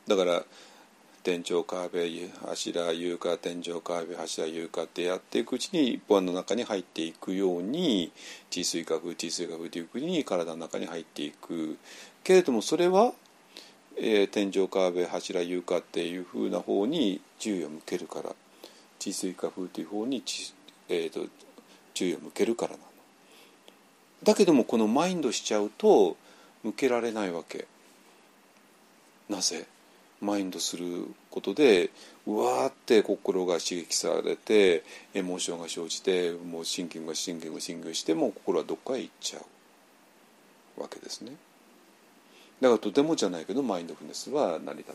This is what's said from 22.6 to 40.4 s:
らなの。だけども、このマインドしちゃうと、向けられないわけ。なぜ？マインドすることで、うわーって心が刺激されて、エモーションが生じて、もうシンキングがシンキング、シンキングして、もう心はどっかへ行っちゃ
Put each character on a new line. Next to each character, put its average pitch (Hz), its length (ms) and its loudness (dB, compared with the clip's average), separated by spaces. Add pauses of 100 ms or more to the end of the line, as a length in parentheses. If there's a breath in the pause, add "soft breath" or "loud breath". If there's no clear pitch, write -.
ら - 60 -8
な - 40 -16
の。 - 60 -20 (1400 soft breath)
だ 208 140 6
け 208 100 8
ど 170 80 8
も、 120 120 8
こ 123 120 0
の 110 100 4
マ 139 200 2
イ 185 80 -2
ン 170 60 -2
ド 123 100 0
し - 100 -4
ち - 140 -2
ゃ 104 40 4
う 104 160 0
と、 123 400 8 (480 loud breath)
向 107 100 -4
け 135 160 0
ら 120 120 2
れ 117 100 -2
な 107 140 -4
い 90 60 -2
わ 85 160 -6
け。 - 200 -12 (1600)
な 104 100 -4
ぜ？ 85 260 -4 (540)
マ 101 200 -2
イ 98 40 -2
ン 92 80 -4
ド 85 80 -10
す - 160 -4
る 87 320 -6 (240)
こ - 80 -6
と 98 140 -2
で、 101 360 8 (380 loud breath)
う 107 100 0
わ 123 280 2
ー 135 40 0
っ - 40 -8
て - 280 6
心 92 440 0
が 87 140 2
刺 - 180 -4
激 82 180 -6
さ 82 260 0
れ 85 140 -2
て、 95 480 6 (300 loud breath)
エ 98 80 -2
モ 90 160 -4
ー - 20 -8
シ 87 140 -4
ョ - 20 -6
ン 85 60 -10
が 85 80 -10
生 82 180 -6
じ - 160 -8
て、 90 280 2
も 85 280 -10
う 82 60 -8
シ - 180 -4
ン 80 60 -6
キ 82 100 -12
ン 80 40 -10
グ 80 80 -8
が 78 40 -6
シ - 160 -6
ン 82 80 -8
キ 78 80 -10
ン 78 60 -10
グ、 - 80 -8
シ - 100 -8
ン 85 60 -8
キ 82 40 -12
ン 82 60 -10
グ 80 60 -8
し - 100 -6
て、 160 100 2
も 160 140 2
う 101 60 -2
心 87 260 -2
は 71 60 -4
ど 80 100 -4
っ - 40 -16
か 127 180 -6
へ 107 40 -4
行 80 80 -10
っ - 120 -20
ち - 160 -8
ゃ - 20 -14 (1400)